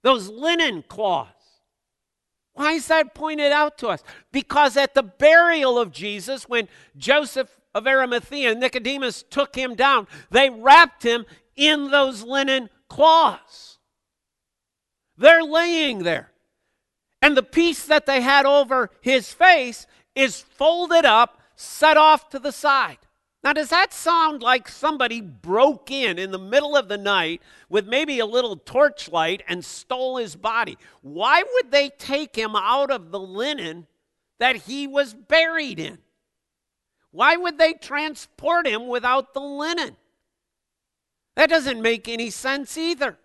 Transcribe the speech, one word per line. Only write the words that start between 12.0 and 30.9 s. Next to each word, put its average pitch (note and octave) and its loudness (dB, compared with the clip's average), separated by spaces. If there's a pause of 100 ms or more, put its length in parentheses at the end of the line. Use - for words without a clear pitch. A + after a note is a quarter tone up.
linen C4 -2 (200)
cloths. - 2 (1400)
They're D#4+ 6
laying D#4 -2
there. E3+ -6 (880)
And C#4+ 4
the B3+ 0
piece E4 -2
that D4+ 2
they C4+ 0
had C#4 4
over C4 2 (100)
his B3+ -2
face D#4 2 (260)
is C4 -2
folded E4 0
up, A#3 4 (160)
set - 0
off D#4 4
to C#4 -12
the C4 -8
side. C4 -2 (440)
Now, C#4+ 0
does D4 -4
that F#4 0
sound D#4+ 0
like B3 0
somebody B3+ -4
broke G3 -2
in A#3+ -4
in F#3+ -8
the F#3+ -10
middle C#4 -2
of A3+ 0
the G#3 -8
night F#3 -4 (280)
with G3 -4
maybe C4+ -4
a A3 -2
little A3+ -4
torchlight F3 -2
and F3 -8
stole B3+ -8
his G#3+ -10
body? A3 -6 (240)